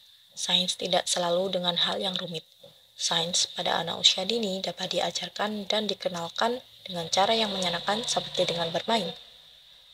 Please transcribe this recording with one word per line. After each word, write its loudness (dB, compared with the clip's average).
Sains 0
tidak 2
selalu 2
dengan 0
hal 0
yang -2
rumit. -6
Sains 0
pada 0
anak -4
usia 6
dini 0
dapat -4
diajarkan -4
dan 2
dikenalkan -2
dengan -6
cara 4
yang 0
menyenangkan -2
seperti 0
dengan 0
bermain. 0